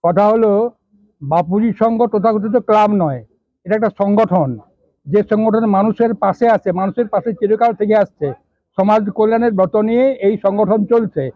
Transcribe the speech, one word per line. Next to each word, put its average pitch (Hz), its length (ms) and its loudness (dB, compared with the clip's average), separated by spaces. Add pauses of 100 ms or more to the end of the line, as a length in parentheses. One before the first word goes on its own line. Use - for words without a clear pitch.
কথা 175 240 2
হলো, 220 440 2 (500)
বাপুজি 175 580 -2
সংঘ 226 260 0
তথাকথিত 214 500 -2
ক্লাব 214 380 2
নয়, 143 320 -2 (400)
এটা 190 100 -2
একটা 220 220 0
সংগঠন, 185 640 0 (480)
যে 202 220 0
সংগঠন 220 360 0
মানুষের 214 480 0
পাশে 202 360 0
আছে, 202 220 0
মানুষের 196 360 -4
পাশে 208 260 -4
চিরকাল 220 400 0
থেকে 208 220 0
আসছে, 151 380 -2 (440)
সমাজ 208 320 2
কল্যাণের 226 420 0
ব্রত 185 240 0
নিয়ে 226 380 2
এই 202 300 -2
সংগঠন 202 420 0
চলছে। 214 380 0 (120)